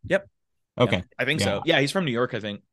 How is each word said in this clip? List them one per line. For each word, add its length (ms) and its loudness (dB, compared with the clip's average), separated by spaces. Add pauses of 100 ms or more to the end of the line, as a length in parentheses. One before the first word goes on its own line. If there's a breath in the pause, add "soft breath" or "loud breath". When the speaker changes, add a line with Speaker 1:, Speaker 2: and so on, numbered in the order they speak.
Speaker 1:
Yep. 220 0 (480)
Speaker 2:
Okay. 200 4
Speaker 1:
Yep. 100 -4 (120)
I 60 0
think 160 -2
Speaker 2:
Yeah. 60 2
Speaker 1:
so. 180 -2
Yeah, 160 4
he's 120 0
from 120 0
New 60 0
York, 240 -2
I 60 -4
think. 220 -8 (100)